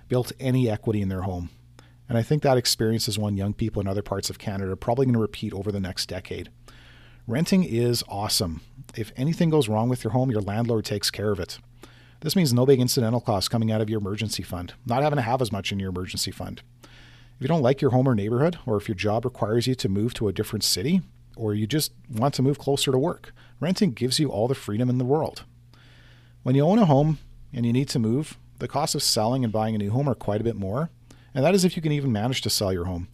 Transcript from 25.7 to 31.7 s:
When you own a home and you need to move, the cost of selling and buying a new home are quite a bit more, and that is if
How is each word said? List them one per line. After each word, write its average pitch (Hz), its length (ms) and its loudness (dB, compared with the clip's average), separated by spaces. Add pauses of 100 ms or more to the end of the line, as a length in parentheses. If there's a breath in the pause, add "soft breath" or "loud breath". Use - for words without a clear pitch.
When 127 140 2
you 143 80 6
own 190 160 4
a 220 60 6
home 151 340 4 (340)
and 120 120 -2
you 117 80 2
need 127 160 2
to - 100 0
move, 117 400 0 (180)
the 127 120 -6
cost 151 260 -2
of 147 80 -2
selling 120 400 2
and 110 100 -2
buying 110 220 0
a - 20 -2
new 101 140 -2
home 139 180 0
are 120 60 0
quite 107 260 -2
a 110 40 -2
bit 113 100 -2
more, 101 340 -4 (440 loud breath)
and 131 120 2
that 175 80 4
is 185 120 4
if 180 100 2